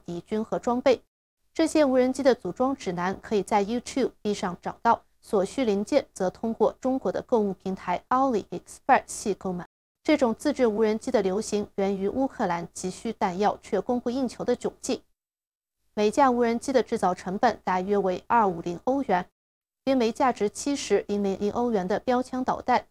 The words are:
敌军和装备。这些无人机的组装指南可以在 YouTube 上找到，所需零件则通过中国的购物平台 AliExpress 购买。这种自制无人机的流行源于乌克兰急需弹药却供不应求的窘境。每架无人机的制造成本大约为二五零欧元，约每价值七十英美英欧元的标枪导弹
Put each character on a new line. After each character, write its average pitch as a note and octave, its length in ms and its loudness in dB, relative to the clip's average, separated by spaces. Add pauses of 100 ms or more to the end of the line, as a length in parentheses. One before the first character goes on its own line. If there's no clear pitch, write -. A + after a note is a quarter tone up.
敌 F3 160 -8
军 G#3+ 200 -4
和 F3 160 -4
装 A#3+ 220 -2
备。 B3+ 220 2 (520)
这 D#4+ 140 2
些 D#4 160 4
无 C4 140 4
人 B3+ 160 4
机 C4+ 100 -4
的 B3+ 100 6
组 F#3 200 -6
装 C4 200 0
指 G3 200 -6
南 F3+ 280 -4
可 - 140 -4
以 F#3+ 80 2
在 G3+ 220 2
YouTube A#3 460 -2 (220)
上 F#3 280 -6
找 - 200 -10
到， - 220 4 (180)
所 - 240 0
需 C4+ 180 -2
零 G#3 220 0
件 - 260 2
则 F#3 180 -2
通 A3+ 240 -6
过 G#3+ 280 2
中 C4 180 0
国 F#3 120 -4
的 - 100 -4
购 - 180 0
物 G3+ 140 0
平 F#3+ 220 -6
台 - 340 -6
AliExpress A#3+ 1300 0
购 F#3 160 -6
买。 F3 120 -10 (380)
这 D4+ 140 4
种 A3+ 180 2
自 D4 160 -2
制 B3+ 160 2
无 G#3+ 140 0
人 A3 180 2
机 - 120 -10
的 A3 100 4
流 F#3+ 180 0
行 G#3 260 -4 (100)
源 G3 200 0
于 F#3+ 140 -2
乌 - 180 -2
克 A3 200 -4
兰 E3+ 260 -4
急 - 160 -8
需 A3 240 -8
弹 F3+ 260 -4
药 G3+ 220 0
却 - 180 -2
供 B3 200 -2
不 B3 100 -4
应 B3+ 180 -2
求 - 160 -8
的 B3 140 0
窘 - 140 -4 (100)
境。 - 200 -4 (920)
每 G#3 180 2
架 C4+ 180 4
无 A#3+ 120 2
人 A#3 180 2
机 - 140 -6
的 A#3+ 100 4
制 A3+ 140 -4
造 F3+ 160 2
成 F#3 240 -8
本 A3+ 260 0
大 F#3 160 0
约 G3+ 180 -2
为 F#3 300 0
二 A3+ 180 4
五 F3 140 -2
零 F3 240 -6
欧 C4+ 200 0
元， F#3 220 0 (600)
约 C4+ 100 2
每 A#3 160 2
价 B3+ 220 2
值 G#3 160 -2
七 - 260 -4
十 - 320 0
英 G3+ 140 -2
美 G3 140 0
英 G#3 160 -2
欧 A#3+ 200 -2
元 F#3 160 0
的 G3+ 120 -2
标 B3 220 0
枪 B3+ 220 -6
导 - 180 -2
弹 A#3+ 300 0